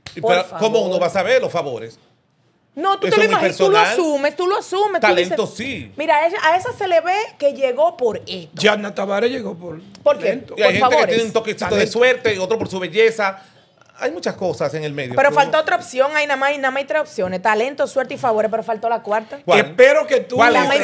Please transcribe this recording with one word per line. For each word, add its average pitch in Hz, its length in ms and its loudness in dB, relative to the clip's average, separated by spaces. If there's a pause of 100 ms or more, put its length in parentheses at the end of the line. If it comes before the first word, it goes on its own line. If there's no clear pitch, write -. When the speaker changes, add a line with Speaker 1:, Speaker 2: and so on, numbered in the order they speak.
(140)
Speaker 1:
Y 170 60 -12
Speaker 2:
Por 220 140 2
Speaker 1:
pero, 180 240 -2
¿cómo 220 180 0
Speaker 2:
favor. 180 140 0
Speaker 1:
uno 185 100 0
va 180 60 0
a 175 40 0
saber 196 300 2
los 185 120 -4
favores? 123 460 -6 (760)
Speaker 2:
No, 381 260 0
tú - 60 -2
Speaker 1:
Eso 277 100 2
Speaker 2:
te 415 40 2
lo - 20 4
Speaker 1:
es 440 80 4
muy - 60 0
Speaker 2:
imaginas, 302 200 0
tú 392 140 2
lo 415 80 4
Speaker 1:
personal. 381 160 4
Speaker 2:
asumes, 294 420 0
tú 359 100 -2
lo 392 120 0
asumes. 392 420 -2
Tú 214 60 2
Speaker 1:
Talento 214 380 2
Speaker 2:
dices, - 120 -10
Speaker 1:
sí. 202 400 -10
Speaker 2:
"Mira, 311 220 0
a 320 80 2
ella, 349 160 -2
a 320 160 4
esa 466 160 -6
se 392 120 -6
le 339 140 2
ve 359 160 0 (220)
que 285 160 0
llegó 269 420 0
por 214 300 0
esto". 170 260 -10
Speaker 3:
Yanna 208 420 2
Tavares 202 360 -2
llegó 214 260 -8
por 170 240 -14 (220)
Speaker 2:
¿Por 294 160 4
qué? - 60 -8
Speaker 3:
talento. 233 340 -4
Speaker 1:
Y - 20 0
hay 208 60 6
Speaker 2:
Por 180 60 6
Speaker 1:
gente - 20 2
que 202 60 0 (140)
Speaker 2:
favores. 285 200 4
Speaker 1:
tiene 226 100 0
un 220 80 -6
toquecito 220 320 -4
de 180 60 -2
Speaker 3:
Talento. 208 220 0
Speaker 1:
suerte 240 420 2
y 185 40 -8
otro 185 200 -2
por 202 100 -6
su 190 100 -6
belleza. 196 640 0 (560)
Hay 254 120 -4
muchas 320 240 -6
cosas 160 400 -4
en 156 100 -6
el 151 80 -6
medio. 135 240 -6
Speaker 2:
Pero 277 140 4
Speaker 1:
Tú - 60 -2
Speaker 2:
faltó 285 200 2
Speaker 1:
no 311 60 2
Speaker 2:
otra 349 140 0
opción, 262 400 -2
hay 294 100 0
nada 277 100 0
más, 277 220 0
nada 269 120 -2
más 269 100 -4
hay 277 60 -4
tres 311 140 -2
opciones. 185 400 -4
Talento, 233 460 0
suerte 262 260 -4
y 269 60 -10
favores, 220 320 0
pero 220 120 -2
faltó 233 280 -4
la 220 120 -2
cuarta. 220 400 -4
Speaker 1:
¿Cuál? 175 180 4
Speaker 3:
Espero 254 460 4
que 262 140 0
tú 247 160 -8
Speaker 1:
¿Cuál 240 160 6
Speaker 2:
La 254 120 4
Speaker 1:
es? - 40 0
Speaker 2:
más 277 160 2